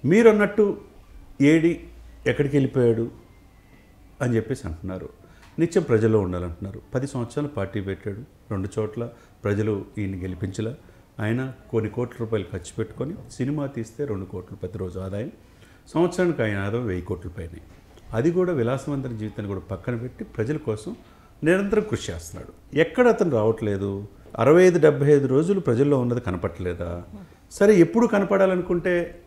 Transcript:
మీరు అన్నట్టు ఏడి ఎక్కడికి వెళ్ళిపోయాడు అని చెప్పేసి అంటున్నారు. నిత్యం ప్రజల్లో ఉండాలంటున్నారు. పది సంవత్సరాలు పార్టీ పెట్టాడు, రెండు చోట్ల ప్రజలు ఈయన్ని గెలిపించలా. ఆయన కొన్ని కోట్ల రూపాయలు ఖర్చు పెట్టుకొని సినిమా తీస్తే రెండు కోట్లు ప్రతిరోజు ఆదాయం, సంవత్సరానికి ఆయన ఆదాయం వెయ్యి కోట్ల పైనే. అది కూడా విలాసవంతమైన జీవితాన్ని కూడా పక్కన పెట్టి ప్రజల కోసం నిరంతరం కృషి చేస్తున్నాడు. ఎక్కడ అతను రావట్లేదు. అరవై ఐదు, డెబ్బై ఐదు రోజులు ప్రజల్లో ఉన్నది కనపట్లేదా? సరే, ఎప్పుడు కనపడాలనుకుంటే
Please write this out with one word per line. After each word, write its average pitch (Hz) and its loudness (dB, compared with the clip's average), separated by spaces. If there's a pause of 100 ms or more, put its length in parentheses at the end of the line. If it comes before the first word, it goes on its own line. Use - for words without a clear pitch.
మీరు 220 8
అన్నట్టు 208 4 (640)
ఏడి 160 4 (440)
ఎక్కడికి 139 0
వెళ్ళిపోయాడు 120 0 (960)
అని 120 0
చెప్పేసి 110 -4
అంటున్నారు. 90 -10 (500)
నిత్యం 165 2
ప్రజల్లో 110 2
ఉండాలంటున్నారు. 90 -6 (140)
పది 131 -4
సంవత్సరాలు 131 -6
పార్టీ 101 -6
పెట్టాడు, 98 -8 (300)
రెండు 98 -6 (100)
చోట్ల 110 -6 (340)
ప్రజలు 104 0 (120)
ఈయన్ని 95 -6
గెలిపించలా. 95 -6 (440)
ఆయన 120 -4 (180)
కొన్ని 110 -2
కోట్ల 120 -6
రూపాయలు 110 -4
ఖర్చు - -12
పెట్టుకొని 127 -8 (160)
సినిమా 143 -4
తీస్తే 135 -8
రెండు 98 -6
కోట్లు 92 -14
ప్రతిరోజు 92 -8
ఆదాయం, 101 -8 (560)
సంవత్సరానికి 170 0
ఆయన 104 0
ఆదాయం 107 -2
వెయ్యి 92 -2
కోట్ల 85 -8
పైనే. 82 -14 (520)
అది 131 2
కూడా 180 0
విలాసవంతమైన 131 -2
జీవితాన్ని 104 -8
కూడా 95 -8
పక్కన 120 -6
పెట్టి 120 -10
ప్రజల 143 -4
కోసం 131 -6 (480)
నిరంతరం 196 2
కృషి - -4
చేస్తున్నాడు. - -10
ఎక్కడ 165 4
అతను 214 4
రావట్లేదు. 101 0 (320)
అరవై 156 8
ఐదు, 175 6
డెబ్బై 143 4
ఐదు 139 6
రోజులు 165 2
ప్రజల్లో 139 2
ఉన్నది 120 -2
కనపట్లేదా? 87 -6 (480)
సరే, 202 6
ఎప్పుడు 202 6
కనపడాలనుకుంటే 180 0